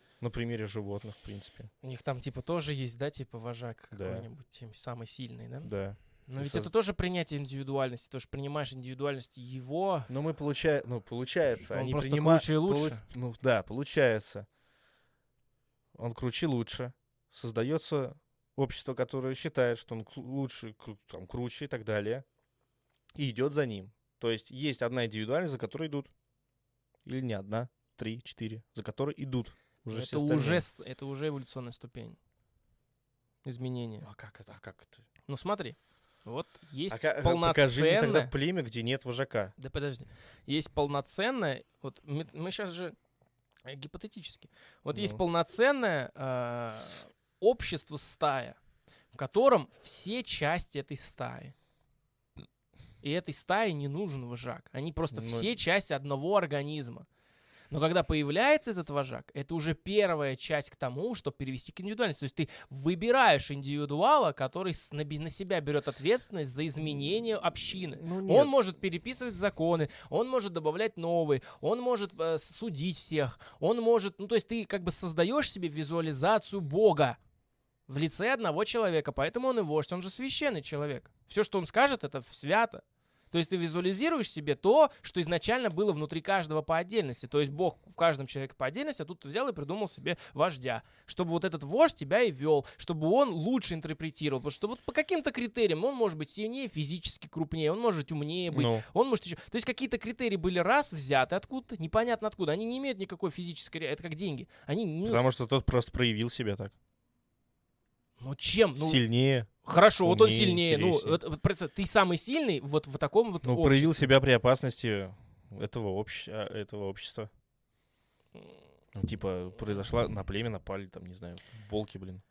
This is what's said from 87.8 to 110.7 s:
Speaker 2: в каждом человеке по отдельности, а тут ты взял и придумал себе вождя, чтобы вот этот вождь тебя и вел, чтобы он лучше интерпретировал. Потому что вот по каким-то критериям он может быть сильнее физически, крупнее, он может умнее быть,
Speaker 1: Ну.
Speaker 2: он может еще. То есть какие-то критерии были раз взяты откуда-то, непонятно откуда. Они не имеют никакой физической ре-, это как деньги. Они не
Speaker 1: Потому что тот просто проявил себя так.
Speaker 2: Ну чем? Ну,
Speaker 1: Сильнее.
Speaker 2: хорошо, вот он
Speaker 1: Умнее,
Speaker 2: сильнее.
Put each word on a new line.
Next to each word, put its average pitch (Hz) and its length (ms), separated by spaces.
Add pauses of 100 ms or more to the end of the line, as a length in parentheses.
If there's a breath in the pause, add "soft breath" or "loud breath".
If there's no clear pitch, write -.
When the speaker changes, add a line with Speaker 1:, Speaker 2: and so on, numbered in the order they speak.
Speaker 2:
в - 80
каждом 151 320
человеке 135 300
по 135 100
отдельности, 226 380
а - 20
тут 165 140
ты - 80
взял 214 200
и 233 60
придумал 170 340
себе - 300 (160 loud breath)
вождя, 131 480 (240 soft breath)
чтобы 180 240
вот 170 160
этот 156 180
вождь 208 320
тебя 160 280
и 214 80
вел, 143 340 (120)
чтобы 156 340
он 262 180
лучше 180 460
интерпретировал. 156 680
Потому 147 100
что - 160
вот 240 160
по - 80
каким-то 302 400
критериям 214 540
он 277 80
может 214 240
быть 151 140
сильнее 226 380
физически, 156 580
крупнее, 160 440
он 196 80
может 185 320
умнее 160 380
быть, 151 160
Speaker 1:
Ну. 113 160 (140 loud breath)
Speaker 2:
он 233 140
может 233 180
еще. 175 80
То - 220
есть 226 100
какие-то 254 320
критерии 226 360
были 180 220
раз 233 340
взяты 139 440
откуда-то, 240 440
непонятно 220 480
откуда. 170 260
Они 208 120
не 247 140
имеют 269 180
никакой 190 320
физической 170 480
ре-, 156 120
это 151 120
как 160 140
деньги. 160 320 (180 loud breath)
Они 202 200
не 165 200
Speaker 1:
Потому 131 240
что 123 160
тот - 220
просто - 240
проявил 117 400
себя 104 240
так. 98 180 (1500)
Speaker 2:
Ну 131 140
чем? 185 420
Ну, 156 120
Speaker 1:
Сильнее. 123 580 (160)
Speaker 2:
хорошо, 185 420
вот 175 140
он 220 80
Speaker 1:
Умнее, 220 120
Speaker 2:
сильнее. 175 380